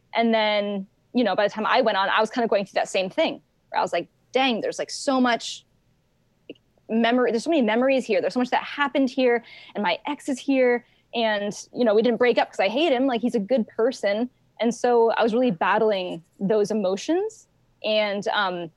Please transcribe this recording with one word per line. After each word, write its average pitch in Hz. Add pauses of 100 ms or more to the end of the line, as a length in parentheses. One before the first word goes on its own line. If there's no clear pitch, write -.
(160)
And 233
then, 208 (260)
you 247
know, 190
by 208
the -
time 214
I 208
went 214
on, 190
I 196
was 220
kind 247
of 220
going 202
through -
that 165
same 190
thing 294 (280)
where -
I -
was 185
like, 170 (260)
"Dang, 254
there's, -
like, -
so 262
much 240 (1200)
memory. 233
There's 226
so 285
many 320
memories 247
here. 190
There's 175
so 254
much 247
that -
happened 277
here. 240 (320)
And 208
my 180
ex 285
is 262
here." 247 (280)
And, 208 (200)
you 240
know, 208
we 220
didn't 226
break 240
up 269
'cause -
I 196
hate 285
him. 262
Like, 240
he's 240
a 233
good 214
person. 226 (300)
And 226
so 233
I -
was 220
really 247
battling 185 (160)
those 208
emotions. 220 (360)
And, 208
um, 180